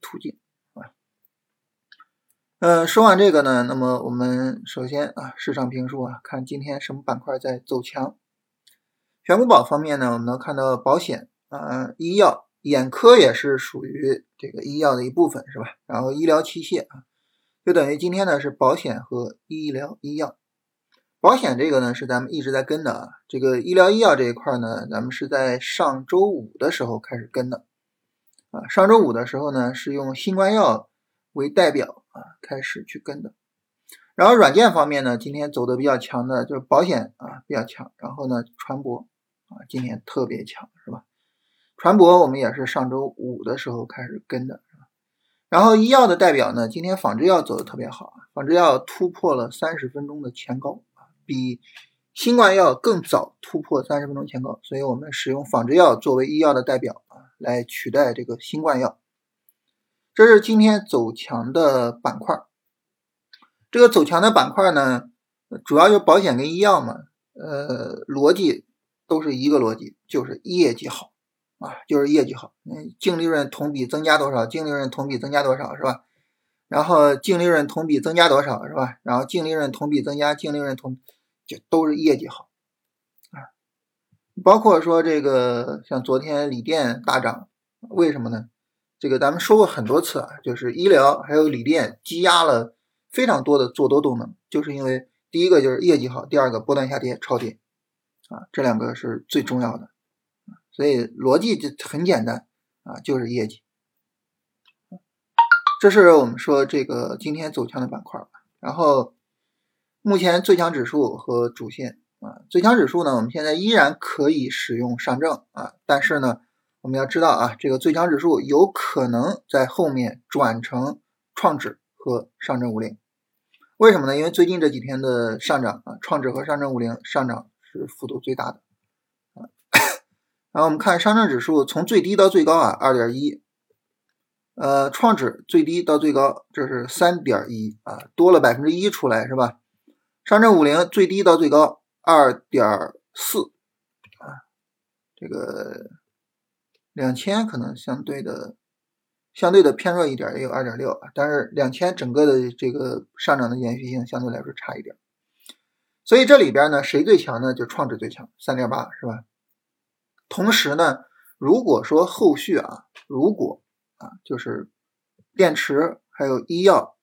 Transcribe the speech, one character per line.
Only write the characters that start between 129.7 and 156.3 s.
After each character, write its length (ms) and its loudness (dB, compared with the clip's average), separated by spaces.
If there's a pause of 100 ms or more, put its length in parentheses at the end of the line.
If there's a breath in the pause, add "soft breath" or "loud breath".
<coughs> 800 -4
然 100 0
后 20 4
我 60 4
们 100 -2
看 200 2
上 160 2
证 120 2
指 120 -2
数 260 0
从 200 -4
最 160 2
低 140 -2
到 140 6
最 140 4
高 140 4
啊， 120 2
二 240 0
点 200 0
一， 280 -6 (1120)
呃， 340 0
创 280 2
指 320 -6
最 160 4
低 180 -4
到 140 2
最 160 0
高， 400 0
这 120 -6
是 220 -6
三 360 0
点 260 -2
一 340 -10
啊， 320 -14
多 160 6
了 80 8
百 140 4
分 100 -8
之 80 0
一 180 0
出 200 -4
来 180 -2
是 80 -8
吧？ 220 -2 (640)
上 180 4
证 160 8
五 60 4
零 240 2
最 200 2
低 160 -2
到 120 8
最 140 2
高 320 4 (200)
二 380 4 (100)
点 160 2 (480)
四 380 -6 (680)
啊， 280 -20 (680)
这 120 -20
个 640 -12 (1040)
两 200 -4
千 320 -4
可 120 -10
能 180 -8
相 260 -10
对 220 -10
的， 320 -14 (800)
相 180 0
对 100 8
的 120 6
偏 200 -4
弱 140 0
一 80 -6
点， 220 -8
也 60 -8
有 60 -6
二 140 -4
点 140 -10
六 140 -4
啊， 220 -12
但 160 -2
是 240 -4
两 160 -2
千 240 -4
整 200 -8
个 120 2
的 240 2
这 220 -6
个 340 -8 (120)
上 200 0
涨 120 -2
的 80 -6
延 200 -4
续 120 -12
性 180 -8
相 140 -10
对 120 -8
来 80 -10
说 120 -14
差 240 -14
一 40 -16
点。 140 -20 (1080 loud breath)
所 120 6
以 80 6
这 120 10